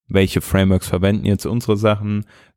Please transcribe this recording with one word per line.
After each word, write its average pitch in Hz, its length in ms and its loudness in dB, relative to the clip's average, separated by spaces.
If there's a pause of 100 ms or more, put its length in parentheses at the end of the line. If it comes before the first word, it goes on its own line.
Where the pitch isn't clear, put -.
welche 95 320 2
Frameworks 95 480 2
verwenden 98 380 0
jetzt 98 200 -2
unsere 110 300 -2
Sachen, 104 500 -2 (300)